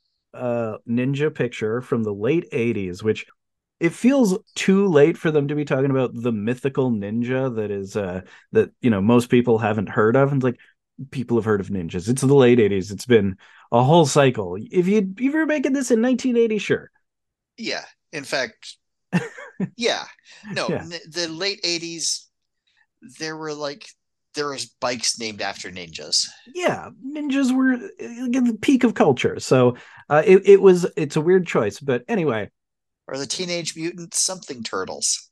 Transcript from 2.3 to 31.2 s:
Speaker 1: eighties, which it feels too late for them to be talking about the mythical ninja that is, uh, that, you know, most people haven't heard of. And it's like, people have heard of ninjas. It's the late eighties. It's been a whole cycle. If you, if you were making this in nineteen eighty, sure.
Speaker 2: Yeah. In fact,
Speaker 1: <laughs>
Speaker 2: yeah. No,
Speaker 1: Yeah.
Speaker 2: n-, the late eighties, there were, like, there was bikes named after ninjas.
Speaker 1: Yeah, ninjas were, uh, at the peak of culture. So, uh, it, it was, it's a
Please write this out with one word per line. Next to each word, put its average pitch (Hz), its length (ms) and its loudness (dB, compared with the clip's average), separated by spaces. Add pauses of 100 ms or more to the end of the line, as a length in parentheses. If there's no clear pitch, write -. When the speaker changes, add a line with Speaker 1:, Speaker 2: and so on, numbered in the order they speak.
Speaker 1:
eighties, 104 500 -4
which 107 240 -2 (520)
it 165 140 0
feels 233 460 2 (160)
too 196 340 2
late 156 300 4
for 165 120 -2
them 147 180 0
to 147 60 -4
be 147 100 -4
talking 139 260 0
about 131 240 0
the 117 180 -2
mythical 123 580 -2
ninja 120 640 -4
that 104 140 -4
is, 101 260 -8
uh, 92 260 -4 (300)
that, 107 180 2 (100)
you 123 100 2
know, 95 120 2
most 120 260 4
people 120 300 4
haven't 107 300 -2
heard 113 280 2
of. 139 160 4
And 139 60 0
it's 127 60 0
like, 123 140 -2 (520)
people 120 260 -4
have 104 80 0
heard 104 160 2
of 95 80 -8
ninjas. 90 400 -6
It's 135 140 -2
the 135 120 2
late 123 240 8
eighties. 98 320 2
It's 95 140 -12
been 98 320 2 (340)
a 120 140 4
whole 160 220 6
cycle. 120 520 0
If 175 300 -2
you, 196 260 0
if - 60 -16
you 277 120 0
were 311 120 -2
making 294 300 -2
this 269 160 -2
in 220 100 4
nineteen 247 380 0
eighty, 220 180 2
sure. - 340 -4 (680)
Speaker 2:
Yeah. 139 260 -8 (280)
In 139 120 -12
fact, 131 520 -8 (360)
Speaker 1:
<laughs> - 640 -8
Speaker 2:
yeah. 151 280 -4 (480)
No, 156 160 -6
Speaker 1:
Yeah. 156 140 -4
Speaker 2:
n-, 165 180 -16 (100)
the 170 180 -6
late 185 360 -8
eighties, 170 640 -6 (880)
there 160 180 -10
were, 156 160 -10
like, 147 320 -10 (520)
there 147 140 -4
was 123 160 -10
bikes 123 520 -4
named 107 240 -8
after 98 280 -8
ninjas. 82 560 -6 (280)
Speaker 1:
Yeah, 285 360 -4 (140)
ninjas 277 480 -2
were, 262 220 2
uh, 240 640 -6
at 247 60 2
the 226 180 0
peak 262 220 4
of 220 100 2
culture. - 460 2
So, 123 360 4 (320)
uh, 151 160 4
it, 196 240 8
it 196 140 10
was, 180 240 8 (100)
it's 151 200 -2
a 156 40 2